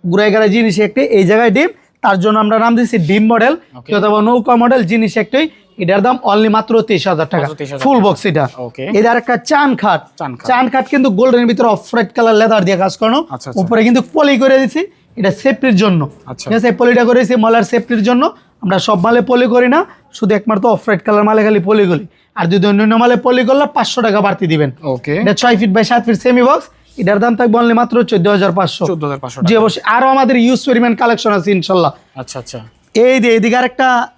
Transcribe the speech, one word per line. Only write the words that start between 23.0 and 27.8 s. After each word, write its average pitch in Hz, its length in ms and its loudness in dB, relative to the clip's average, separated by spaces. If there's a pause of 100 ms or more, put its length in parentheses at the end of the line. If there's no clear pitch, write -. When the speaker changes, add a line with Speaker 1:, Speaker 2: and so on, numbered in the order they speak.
Speaker 1:
পলি 247 300 0
করলে 277 280 2
পাঁচশো 247 280 -4
টাকা 208 200 0
বাড়তি 190 260 -2
দিবেন। 151 240 0 (120)
Speaker 2:
ওকে। 143 320 -6
Speaker 1:
এটা 202 180 0
ছয় 240 240 2
ফিট 208 120 0
by 208 140 2
সাত 240 220 0
ফিট 233 100 0
সেমি 247 280 0
বক্স। 285 220 0 (320)
এটার 202 220 0
দাম 233 160 0
থাকবে 233 240 0
only 233 160 0
মাত্র 233 280 -2